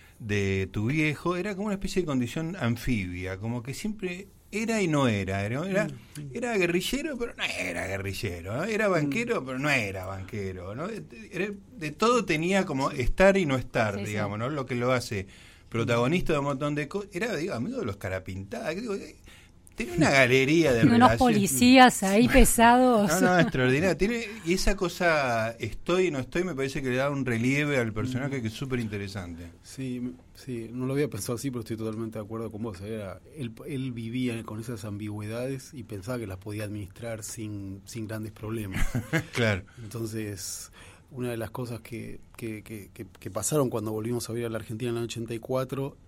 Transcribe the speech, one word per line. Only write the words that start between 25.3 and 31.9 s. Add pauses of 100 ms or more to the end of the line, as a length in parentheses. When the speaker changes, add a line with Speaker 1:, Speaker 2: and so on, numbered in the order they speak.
Speaker 1:
estoy
y
no
estoy,
me
parece
que
le
da
un
relieve
al
personaje
Speaker 2:
Mm.
Speaker 1:
que
es
súper
interesante. (140)
Speaker 2:
Sí,
m-, (240)
sí,
no
lo
había
pensado
así,
pero
estoy
totalmente